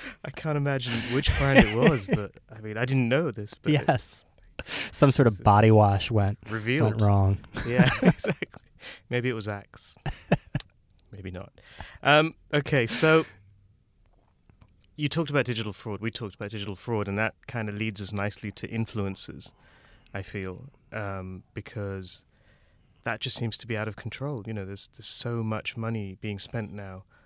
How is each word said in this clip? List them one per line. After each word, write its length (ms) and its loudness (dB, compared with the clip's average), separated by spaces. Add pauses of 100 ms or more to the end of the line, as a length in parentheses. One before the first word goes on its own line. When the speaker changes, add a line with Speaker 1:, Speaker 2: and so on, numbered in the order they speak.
(240)
Speaker 1:
I 60 -10
can't 260 -4
imagine 360 -2 (220)
which 240 2
brand 280 8
it 100 -2
was, 300 4
Speaker 2:
<laughs> 60 -4
Speaker 1:
but, 200 -2 (220)
I 60 -18
mean, 160 -10
I 80 0
didn't 240 2
know 220 0
this, 240 -10
but 180 -2
it 140 2
Speaker 2:
Yes. 380 -2 (640)
Some 220 6
sort 140 6
of 80 6
Speaker 1:
it's 80 -10
Speaker 2:
body 280 8
wash 400 6
went, 280 2 (100)
Speaker 1:
revealed. 440 0
Speaker 2:
went 100 0
wrong. 360 4 (280)
Speaker 1:
Yeah, 280 4
<laughs> 20 -2
Speaker 2:
<laughs> 60 -4
Speaker 1:
exactly. 460 2 (640)
Maybe 180 0
it 60 -2
was 140 -6
Axe. 480 -10 (600)
Speaker 2:
<laughs> 560 -12
Speaker 1:
Maybe 180 -12
not. 220 -12 (500)
Um, 320 4 (180)
okay, 340 2
so 380 4 (1700)
you 120 -2
talked 220 -2
about 140 0
digital 280 -4
fraud. 280 -10
We 100 -4
talked 240 -10
about 160 -10
digital 240 -8
fraud, 340 -4
and 100 0
that 160 -2 (120)
kinda 260 -6
leads 280 -4
us 120 -4
nicely 400 -4
to 160 -8
influencers, 840 -6 (640)
I 80 -8
feel, 480 -10 (220)
um, 500 -8 (120)
because 720 -6 (800)
that 160 -4
just 160 -4
seems 220 -2
to 80 -14
be 100 -4
out 120 -4
of 80 -8
control. 500 -8
You 80 -6
know, 100 -6
there's, 320 -10
there's 100 -8
so 360 -2
much 340 -4
money 440 -6
being 180 -6
spent 340 -6
now 320 -14 (220)